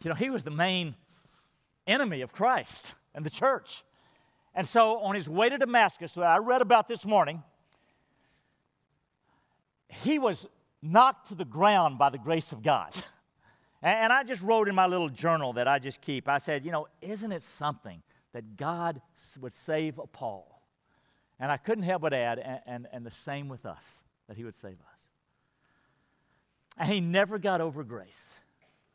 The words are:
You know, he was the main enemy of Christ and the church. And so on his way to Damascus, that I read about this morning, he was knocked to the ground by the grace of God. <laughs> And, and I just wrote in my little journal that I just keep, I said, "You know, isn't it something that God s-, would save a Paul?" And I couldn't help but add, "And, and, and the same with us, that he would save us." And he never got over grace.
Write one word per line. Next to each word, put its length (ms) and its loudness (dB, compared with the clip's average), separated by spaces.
You 60 -2
know, 40 -2
he 160 -2
was 140 -6
the 80 -10
main 420 -2
enemy 360 0
of 120 -8
Christ 640 -2
and 140 -8
the 40 -6
church. 520 -2
And 140 -2
so 320 4
on 160 -2
his 140 -4
way 200 2
to 100 0
Damascus, 560 2
that 100 0
I 140 8
read 220 2
about 280 2
this 160 -8
morning, 400 2
he 320 -2
was 280 0
knocked 460 6
to 80 -14
the 80 -6
ground 540 4
by 120 4
the 80 -4
grace 340 -2
of 100 -12
God. 320 2
<laughs> 100 -6
And, 140 2
and 160 4
I 120 4
just 180 -8
wrote 260 4
in 60 0
my 120 6
little 220 0
journal 460 0
that 120 0
I 120 4
just 240 -10
keep, 260 -6
I 80 2
said, 300 -4
"You 40 -8
know, 160 -4
isn't 320 -8
it 100 -8
something 600 -8
that 240 -14
God 420 -4
s-, 240 -20
would 140 -12
save 440 -4
a 80 -12
Paul?" 540 -12
And 120 -4
I 60 0
couldn't 280 -4
help 180 0
but 100 0
add, 260 0
"And, 280 -8
and, 260 -12
and 140 -12
the 40 -16
same 380 -12
with 160 -16
us, 380 -16
that 80 -18
he 80 -14
would 100 -14
save 220 -18
us." 160 -20
And 160 0
he 80 0
never 380 2
got 240 0
over 200 -6
grace. 560 -16